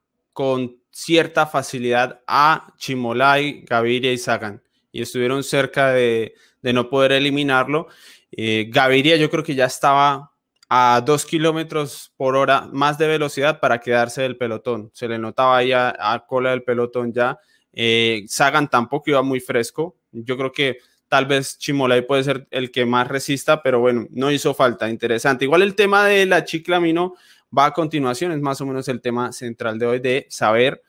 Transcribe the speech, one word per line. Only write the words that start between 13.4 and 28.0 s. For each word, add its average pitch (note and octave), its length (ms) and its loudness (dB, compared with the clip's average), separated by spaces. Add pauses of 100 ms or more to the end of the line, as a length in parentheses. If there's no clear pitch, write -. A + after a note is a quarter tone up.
para A#2+ 180 2
quedarse A#2+ 440 -2
del B2+ 140 -4
pelotón. A2+ 560 -6
Se - 140 -10
le A2+ 120 -6
notaba B2+ 400 2
ahí B2+ 140 2
a, B2 260 2
a A2+ 280 -4
cola B2+ 240 0
del B2+ 120 -2
pelotón A#2+ 500 -2
ya. A#2+ 260 -2 (340)
Eh, A2+ 540 2
Sagan C#3+ 420 2
tampoco C3 420 -2
iba C3+ 120 4
muy C3+ 180 -2
fresco. C3 560 -4 (140)
Yo A#2+ 260 -8
creo C3 140 -6
que C3+ 280 -2 (300)
tal C3+ 180 2
vez C#3 320 -2
Chimolai B2+ 480 0
puede C#3 180 0
ser C3+ 260 -4
el B2+ 220 -6
que B2 120 0
más B2 220 0
resista, C#3 560 -2
pero B2 160 2
bueno, A#2+ 320 2
no C3+ 200 -2
hizo C#3+ 240 0
falta. A#2+ 360 0
Interesante. A#2 540 -2
Igual D#3+ 180 4
el G3+ 120 0
tema G3+ 320 2
de G3 200 4
la F3 180 2
Chiclamino F3 680 -2 (420)
va C#3+ 100 6
a D3 60 0
continuación, D#3 600 -2